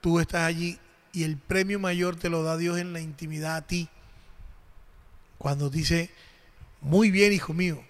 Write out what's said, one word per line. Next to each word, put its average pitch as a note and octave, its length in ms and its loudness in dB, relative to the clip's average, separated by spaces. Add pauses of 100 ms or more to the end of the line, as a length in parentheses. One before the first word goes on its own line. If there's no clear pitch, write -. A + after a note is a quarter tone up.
tú E3+ 180 2
estás E3 240 0
allí E3+ 360 -2 (340)
y E3 100 -2
el D#3 140 -2
premio F#3+ 420 0
mayor F3+ 360 0
te E3+ 140 -4
lo E3 140 0
da D#3+ 140 0
Dios E3+ 200 0
en F3 160 -4
la E3 80 -8
intimidad D#3 540 -6
a D#3+ 120 -8
ti. F3 220 -2 (1500)
Cuando C#3+ 320 -2
dice, E3 420 0 (720)
"Muy F#3+ 300 6
bien, G3+ 220 6
hijo E3 200 -2
mío E3+ 360 -2